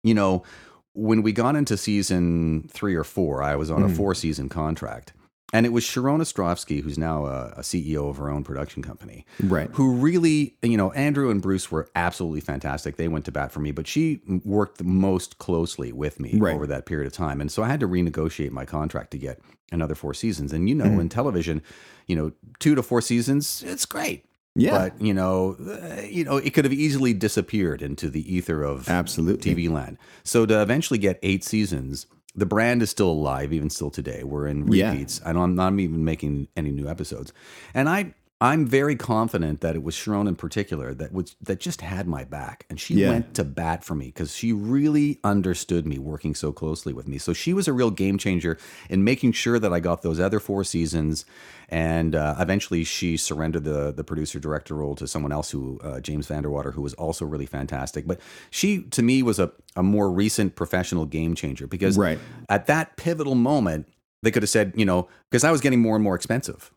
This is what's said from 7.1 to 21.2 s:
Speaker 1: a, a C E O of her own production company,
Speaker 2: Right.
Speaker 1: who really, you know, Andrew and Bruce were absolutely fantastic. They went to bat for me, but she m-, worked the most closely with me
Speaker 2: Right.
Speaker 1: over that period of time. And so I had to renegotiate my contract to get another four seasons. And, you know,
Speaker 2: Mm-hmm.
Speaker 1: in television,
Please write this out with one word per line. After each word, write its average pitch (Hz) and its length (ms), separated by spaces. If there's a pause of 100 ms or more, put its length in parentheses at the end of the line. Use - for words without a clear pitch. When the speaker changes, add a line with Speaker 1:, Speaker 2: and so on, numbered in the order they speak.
Speaker 1:
a, 65 320
a - 40
C 78 300
E 76 40
O 71 120
of 69 80
her 71 120
own 73 140
production 69 400
company, - 420 (160)
Speaker 2:
Right. 90 340
Speaker 1:
who 131 200
really, 151 680
you 117 160
know, 98 160
Andrew 139 380
and 101 100
Bruce 95 300
were 78 240
absolutely 85 460
fantastic. 71 560
They 82 100
went 78 200
to - 60
bat 69 200
for 76 80
me, 73 100
but 73 160
she 156 420
m-, 92 160
worked 104 340
the 90 60
most 92 540
closely 82 540
with 73 260
me - 180
Speaker 2:
Right. 107 200
Speaker 1:
over 73 100
that 71 180
period 73 220
of 65 60
time. 71 280
And 76 100
so - 120
I 113 60
had 147 120
to 113 80
renegotiate 80 600
my 65 140
contract 76 480
to 71 60
get 65 200 (320)
another 80 240
four 73 200
seasons. 80 380
And, 85 160
you 135 60
know, 139 120
Speaker 2:
Mm-hmm. 104 160
Speaker 1:
in 82 80
television, 87 520 (460)